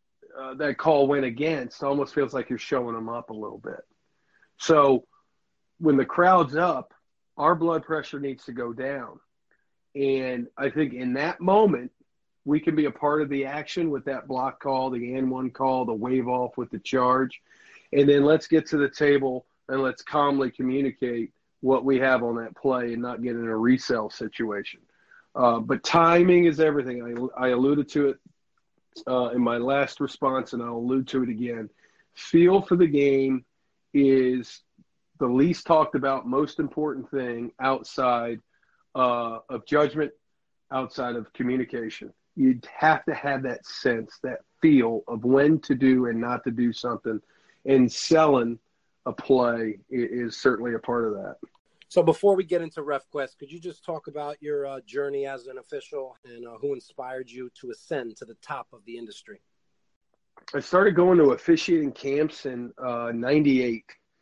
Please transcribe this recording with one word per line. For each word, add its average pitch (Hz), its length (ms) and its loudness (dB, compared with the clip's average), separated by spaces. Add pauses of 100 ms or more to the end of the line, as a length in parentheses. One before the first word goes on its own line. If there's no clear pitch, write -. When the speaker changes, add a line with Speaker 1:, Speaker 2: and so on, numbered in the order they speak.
(360)
Speaker 1:
uh, 131 180 -14
that 143 220 -4
call 143 300 4
went 139 180 2
against 131 600 -6
almost 143 300 -2
feels 135 200 0
like 127 160 -6
you're 120 80 -4
showing 120 380 -4
them 110 120 -10
up 117 220 -10
a - 20 -14
little 107 260 -12
bit. 107 220 -14 (760)
So 143 480 4 (720)
when 151 180 4
the 131 80 4
crowd's 175 520 4
up, 160 360 -2 (440)
our 151 180 2
blood 165 300 -2
pressure 151 360 -8
needs 135 240 -8
to 131 80 -14
go 120 200 -8
down. 127 480 -10 (760)
And 131 600 -2
I 139 140 -2
think 147 220 -2
in 123 220 -6
that 151 260 -4
moment, 180 520 2 (520)
we 147 160 2
can 156 160 -2
be 151 80 2
a 139 60 0
part 147 320 0
of 143 60 -4
the 139 180 -4
action 151 440 -6
with 135 140 -6
that 135 240 -8
block 131 320 -6
call, 131 300 -2
the 123 240 -6
and 131 160 -2
one 127 200 -6
call, 131 340 0
the 117 80 -4
wave 123 360 -2
off 123 280 -4
with 120 140 -8
the - 80 -10
charge. 127 640 0 (500)
And 139 160 4
then 143 160 6
let's 160 220 4
get 156 220 2
to 160 80 -2
the 143 120 2
table 135 580 0 (220)
and 135 140 -2
let's 127 200 -4
calmly 139 480 0
communicate 127 840 -4 (280)
what 127 240 2
we 135 140 2
have 127 240 2
on 117 140 -4
that 117 180 -10
play 123 380 -2
and 117 100 -6
not 120 200 -8
get 120 120 -4
in 117 140 -6
a 113 80 -4
resell 117 540 2
situation. 110 720 -8 (540)
Uh, 117 240 2
but 117 240 -4
timing 175 640 6
is 156 160 2
everything. 127 760 -2
I, 127 100 -2
I - 20 2
alluded 139 420 2
to 143 200 2
it, - 80 -6 (880)
uh, 127 220 0
in 123 120 -2
my 117 160 0
last 131 420 -2
response, 131 520 -4
and 120 100 -8
I'll 120 140 -8
allude 127 320 -2
to 131 140 -2
it 120 60 -4
again. 113 400 -8 (460)
Feel 175 480 4
for 185 140 0
the 175 100 6
game 135 580 2 (480)
is 131 720 2 (560)
the 139 80 -2
least 139 400 2
talked 156 280 4
about, 131 340 -2
most 143 320 -2
important 143 500 -6
thing 120 480 -6
outside, 123 840 -2 (540)
uh, 120 440 -2 (100)
of 120 180 -10
judgment, 147 460 0 (580)
outside 127 460 -6
of 110 160 -12
communication. 123 800 -6 (220)
You'd 131 400 2
have 156 320 2
to 160 80 -2
have 135 300 -4
that 120 220 -8
sense, 113 560 -4
that 127 180 -8 (200)
feel 117 480 6
of 113 160 -6
when 139 360 4
to 147 140 -2
do 127 320 4
and 113 140 -4
not 120 240 -4
to 131 60 -4
do 117 220 0
something. 113 480 -6 (440)
And 131 260 4
selling 135 680 2 (480)
a 123 60 -6
play 117 640 0 (120)
i-, 127 40 -12
is 120 420 -6
certainly 120 380 0
a 110 40 -4
part 120 280 -4
of 107 80 -4
that. 98 220 -12 (520)
Speaker 2:
So 175 140 2
before 175 340 4
we 190 80 -2
get 175 160 -2
into 160 220 -10
RefQuest, 139 560 -8
could 139 120 -20
you 170 100 -18
just 165 240 -16
talk 160 240 -10
about 147 340 -12
your, 147 240 -6
uh, 135 180 -10
journey 139 400 -6
as 135 220 -12
an 131 100 -16
official 131 680 -14
and, 120 220 -18
uh, 117 140 -18
who 143 140 -6
inspired 127 560 -14
you 123 200 -14 (100)
to 123 100 -14
ascend 117 480 -10
to - 80 -16
the 110 160 -20
top 135 300 -12
of 107 120 -20
the 117 140 -16
industry? 107 420 -20 (1160)
Speaker 1:
I 143 60 -4
started 185 340 2
going 175 240 4
to 143 120 8
officiating 160 640 2
camps 147 520 -4
in, 123 320 -10
uh, 120 380 -6
ninety-eight. 127 720 2 (360)